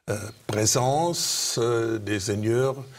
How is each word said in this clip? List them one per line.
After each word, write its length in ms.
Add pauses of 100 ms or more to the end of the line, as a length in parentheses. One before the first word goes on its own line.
(100)
euh, 80 (280)
présence, 1120
euh, 400
des 200
seigneurs 580 (220)